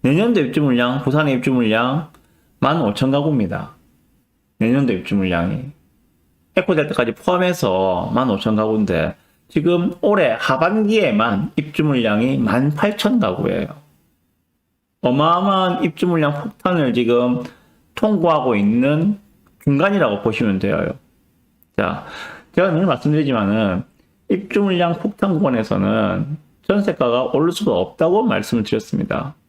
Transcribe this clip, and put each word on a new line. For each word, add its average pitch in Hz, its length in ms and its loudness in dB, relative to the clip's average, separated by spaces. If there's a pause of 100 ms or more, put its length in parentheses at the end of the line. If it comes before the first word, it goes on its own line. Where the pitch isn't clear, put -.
내년도 190 380 2
입주 135 200 0
물량, 127 420 2
부산의 143 320 0
입주 127 180 0
물량 123 560 0 (500)
만 151 240 0
오천 127 300 0
가구입니다. 143 640 -2 (840)
내년도 123 340 2
입주 92 220 -4
물량이. 95 520 -2 (920)
에코델타까지 151 560 0
포함해서 98 1000 0
만 123 160 0
오천 107 280 0
가구인데 104 580 0 (340)
지금 175 520 0
올해 170 380 2
하반기에만 156 1160 0
입주 151 280 -4
물량이 123 540 0
만 123 320 0
팔천 208 500 0
가구예요. - 480 -2 (1300)
어마어마한 175 840 2
입주 160 240 -2
물량 151 260 2
폭탄을 151 580 -2
지금 120 500 2 (520)
통과하고 160 640 2
있는 139 600 2 (440)
중간이라고 147 600 2
보시면 107 360 0
돼요. 90 320 -2 (840)
자, 90 280 -4 (480)
제가 180 200 2
늘 165 140 2
말씀드리지만은 113 1000 0 (440)
입주 202 320 -2
물량 175 340 0
폭탄 196 400 -2
구간에서는 107 1000 0 (260)
전세가가 139 640 0
오를 160 260 0
수가 202 200 -2
없다고 160 520 0
말씀을 110 400 0
드렸습니다. 127 680 -4 (140)